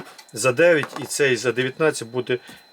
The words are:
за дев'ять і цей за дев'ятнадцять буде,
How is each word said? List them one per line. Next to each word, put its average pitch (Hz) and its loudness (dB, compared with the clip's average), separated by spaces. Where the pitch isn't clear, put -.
за 123 0
дев'ять 156 2
і 131 -8
цей 131 0
за 117 -2
дев'ятнадцять 131 -2
буде, 123 -4